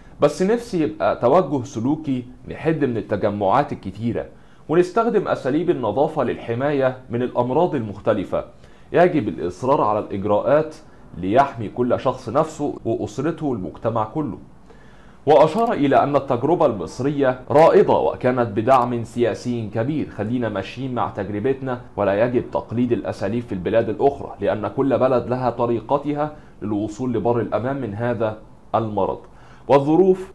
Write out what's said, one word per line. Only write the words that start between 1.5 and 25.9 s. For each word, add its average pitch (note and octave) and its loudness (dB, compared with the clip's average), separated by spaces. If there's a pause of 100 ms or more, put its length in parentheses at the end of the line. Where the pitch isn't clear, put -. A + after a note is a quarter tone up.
سلوكي C3 -4 (260)
نحد C#3 -2
من A#2+ 0
التجمعات G#2 0
الكتيرة، G2 -6 (420)
ونستخدم G3 2
أساليب C#3+ 0
النظافة C3+ 0
للحماية B2+ -2 (140)
من A#2+ -2
الأمراض C3 0
المختلفة. G#2+ -2 (480)
يجب D3+ 2
الإصرار B2 0
على G#2+ 2
الإجراءات G#2 0 (420)
ليحمي A2+ 0
كل A#2+ 0
شخص B2 -4
نفسه D3 -2 (100)
وأسرته C#3 -4
والمجتمع A2+ -4
كله." C3 -6 (880)
وأشار D#3+ 6
إلى C#3 4
أن C#3+ 2
التجربة C#3 2
المصرية B2+ 0 (100)
رائدة D#3+ 6
وكانت B2 0
بدعم A#2+ 2
سياسي A#2 -2
كبير. B2+ -2
"خلينا A#2 -4
ماشيين B2 -6
مع A2 -2
تجربتنا، A#2 -4 (160)
ولا G2+ 2
يجب B2 0
تقليد A#2+ -2
الأساليب A2+ -2
في A#2+ -12
البلاد G2+ 0
الأخرى، - 0
لأن G#2 0
كل C3+ 0
بلد B2+ 2
لها B2+ -2
طريقتها C#3+ -2 (300)